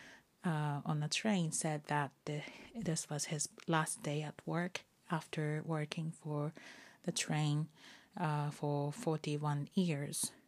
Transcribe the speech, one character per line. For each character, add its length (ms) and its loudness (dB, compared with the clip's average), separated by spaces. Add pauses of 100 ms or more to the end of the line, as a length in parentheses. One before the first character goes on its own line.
(440)
uh, 400 2
on 160 2
the 80 2
train 420 4
said 380 0
that 220 4 (160)
the, 160 -2 (360)
this 320 0
was 160 -2
his 220 0 (180)
last 360 2
day 200 0
at 120 -6 (120)
work 360 -2 (280)
after 560 0
working 460 -2 (100)
for 300 -2 (520)
the 80 0
train, 540 2 (520)
uh, 320 2
for 420 0
forty-one 840 0
years. 580 2 (160)